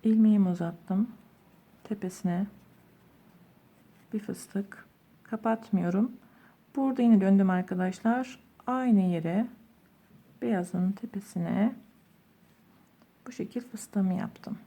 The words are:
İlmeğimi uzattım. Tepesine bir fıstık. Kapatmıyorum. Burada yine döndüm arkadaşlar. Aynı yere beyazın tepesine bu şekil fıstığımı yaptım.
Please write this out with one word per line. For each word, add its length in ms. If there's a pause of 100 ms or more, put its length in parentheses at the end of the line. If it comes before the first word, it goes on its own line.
İlmeğimi 460
uzattım. 600 (720)
Tepesine 640 (1700)
bir 60
fıstık. 680 (380)
Kapatmıyorum. 880 (640)
Burada 260
yine 200
döndüm 280
arkadaşlar. 880 (280)
Aynı 340
yere 460 (920)
beyazın 500
tepesine 840 (1500)
bu 40
şekil 300
fıstığımı 520
yaptım. 520